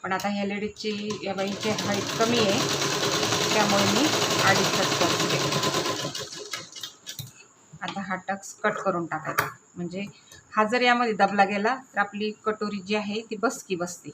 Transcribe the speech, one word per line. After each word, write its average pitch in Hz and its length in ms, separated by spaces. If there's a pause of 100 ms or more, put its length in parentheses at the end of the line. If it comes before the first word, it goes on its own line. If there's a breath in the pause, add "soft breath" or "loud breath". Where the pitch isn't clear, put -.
पण 185 80
आता 190 180
ह्या 202 160
लेडीजची, 208 640 (120)
या 196 120
बाईची 196 380
हाईट 202 380
कमी 233 300
आहे 208 200 (840)
त्यामुळे 202 400
मी 214 220 (340)
अडीचचाच 190 580
टक्स 170 240
घेते. 139 340 (2250)
आता 196 200
हा 185 140 (120)
टक्स 196 280
कट - 220
करून 175 280
टाकायचा, 156 420 (280)
म्हणजे 175 300 (460 loud breath)
हा 214 120
जर 240 180
यामध्ये 240 340
दबला 196 300
गेला 208 300 (100)
तर - 140
आपली 208 300 (160)
कटोरी 208 360
जी 196 140
आहे 208 260
ती 226 160
बसकी 220 380
बसते. 175 380